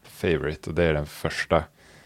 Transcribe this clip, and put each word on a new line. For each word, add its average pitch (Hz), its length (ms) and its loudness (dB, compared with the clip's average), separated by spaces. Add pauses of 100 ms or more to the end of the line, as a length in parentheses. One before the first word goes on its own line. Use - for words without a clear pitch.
favorite. 78 680 -2
Och 80 60 -8
det 85 80 4
är 80 100 4
den 73 120 -2
första. - 580 -2 (420)